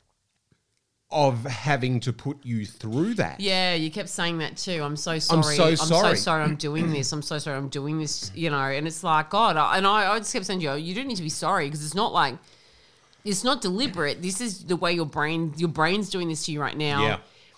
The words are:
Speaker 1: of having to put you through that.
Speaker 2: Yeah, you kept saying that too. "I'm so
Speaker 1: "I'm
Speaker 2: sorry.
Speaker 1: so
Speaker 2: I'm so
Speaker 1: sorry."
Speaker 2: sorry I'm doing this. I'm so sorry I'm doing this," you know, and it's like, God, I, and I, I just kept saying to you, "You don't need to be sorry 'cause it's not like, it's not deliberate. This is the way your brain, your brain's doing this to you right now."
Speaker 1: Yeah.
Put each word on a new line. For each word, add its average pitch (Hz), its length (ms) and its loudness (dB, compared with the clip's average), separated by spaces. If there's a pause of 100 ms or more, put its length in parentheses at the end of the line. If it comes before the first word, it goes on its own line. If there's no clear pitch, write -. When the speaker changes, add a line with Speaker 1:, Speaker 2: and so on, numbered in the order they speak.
(1120)
Speaker 1:
of 135 340 2
having 127 560 0
to 123 120 -2
put 139 320 -8
you 113 220 -4
through 143 480 -2
that. 87 260 -4
Speaker 2:
Yeah, 185 340 2
you 160 160 0
kept 175 180 -8
saying 170 300 -2
that 156 180 -6
too. 170 260 -4
"I'm 147 140 -4
so 165 160 -4
Speaker 1:
"I'm 160 80 -2
Speaker 2:
sorry. 156 360 4
Speaker 1:
so 147 120 6
Speaker 2:
I'm 160 80 4
so 156 100 2
Speaker 1:
sorry." 165 300 6
Speaker 2:
sorry 160 260 2
I'm 151 140 2
doing 156 360 -2
this. 139 200 -2
I'm 151 100 -4
so 151 160 -4
sorry 143 180 -6
I'm 139 120 -4
doing 147 300 -4
this," - 360 -6
you 165 160 -2
know, 147 140 0
and 139 220 -2
it's 160 180 -8
like, 156 260 2
God, 202 260 4
I, 151 200 4
and 190 100 4
I, 202 260 4
I 220 60 2
just 214 140 -6
kept 196 140 -4
saying 190 140 -2
to 160 40 -4
you, 139 100 0
"You 165 200 -4
don't 262 120 -4
need 247 120 -4
to 175 40 -8
be 156 60 -4
sorry 160 420 0
'cause 151 140 -8
it's 151 100 -6
not 214 180 0
like, 143 240 2 (880)
it's 202 200 -2
not 262 180 2
deliberate. 185 600 -2
This 185 180 -4
is 226 240 -6
the 180 120 0
way 170 160 0
your 170 140 0
brain, 156 500 -2
your 170 120 0
brain's 175 420 0
doing 180 180 -2
this 156 180 -4
to 160 60 -4
you 147 80 -4
right 135 160 -4
now." 147 260 0
Speaker 1:
Yeah. 139 140 2 (420)